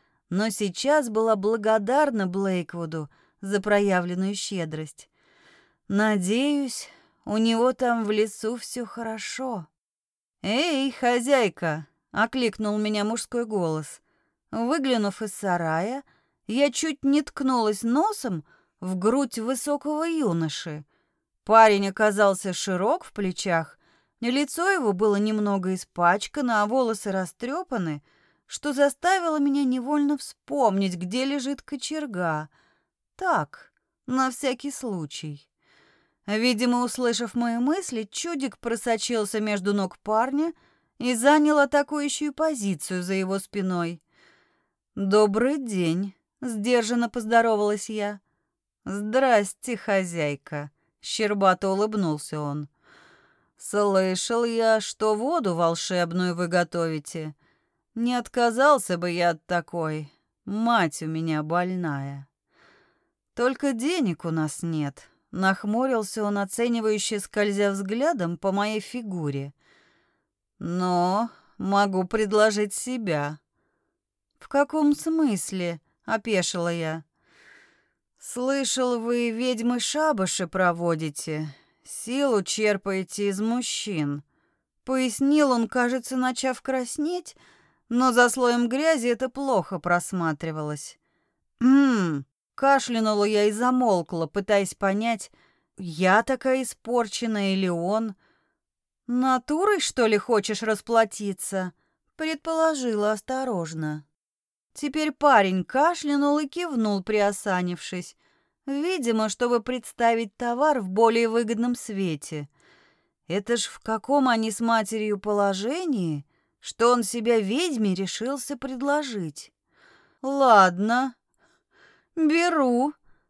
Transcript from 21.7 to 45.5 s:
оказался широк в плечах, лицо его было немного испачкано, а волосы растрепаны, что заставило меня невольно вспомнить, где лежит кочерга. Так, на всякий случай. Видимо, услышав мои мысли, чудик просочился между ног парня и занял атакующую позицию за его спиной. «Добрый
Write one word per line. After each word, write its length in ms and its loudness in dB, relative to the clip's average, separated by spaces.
оказался 640 2
широк 520 -2
в 80 -20
плечах, 640 -4
лицо 480 0
его 240 2
было 240 2
немного 580 0
испачкано, 880 0
а 40 2
волосы 460 0
растрепаны, 920 -4
что 260 -6
заставило 640 2
меня 260 2
невольно 520 2
вспомнить, 800 0
где 280 -4
лежит 380 -4
кочерга. 880 -6
Так, 560 -2
на 240 0
всякий 400 -4
случай. 800 -10
Видимо, 580 2
услышав 500 -2
мои 240 -2
мысли, 520 -2
чудик 480 -6
просочился 800 -2
между 340 -2
ног 240 -2
парня 540 0
и 160 0
занял 440 6
атакующую 760 0
позицию 680 -4
за 120 -4
его 240 -2
спиной. 640 -4
«Добрый 640 2